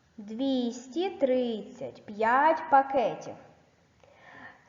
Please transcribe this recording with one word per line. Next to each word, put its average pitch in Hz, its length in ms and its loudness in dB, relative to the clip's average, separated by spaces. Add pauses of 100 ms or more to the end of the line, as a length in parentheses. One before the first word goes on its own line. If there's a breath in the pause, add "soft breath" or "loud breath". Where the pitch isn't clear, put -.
(180)
двісті 247 920 -2
тридцять 254 960 -2
п'ять 254 640 2
пакетів. 269 640 2 (1400 loud breath)